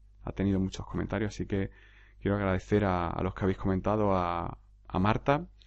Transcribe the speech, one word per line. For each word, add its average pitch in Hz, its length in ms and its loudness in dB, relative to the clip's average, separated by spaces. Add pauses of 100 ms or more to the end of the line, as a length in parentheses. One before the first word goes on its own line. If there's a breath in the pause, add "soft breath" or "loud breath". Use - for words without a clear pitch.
(220)
ha - 100 -8
tenido 95 260 2
muchos 92 280 -2
comentarios, 101 480 -2
así 98 100 -4
que 98 260 -2 (480 soft breath)
quiero 101 200 0
agradecer 92 480 2
a, 87 240 0
a 78 120 -4
los 92 120 -2
que - 100 -4
habéis 95 140 2
comentado, 98 580 2
a, 85 400 -2 (320)
a - 100 -2
Marta, 120 480 2 (200)